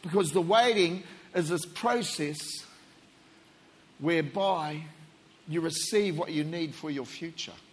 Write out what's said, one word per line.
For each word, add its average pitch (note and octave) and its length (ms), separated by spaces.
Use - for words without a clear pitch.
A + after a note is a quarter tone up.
because F3 300
the F3+ 100
waiting F#3+ 600
is F3 140
this E3+ 180
process F3+ 720
whereby D#3+ 840
you E3 140
receive E3+ 560
what E3+ 140
you D3+ 120
need D#3+ 320
for D#3 140
your C#3 160
future. D#3+ 480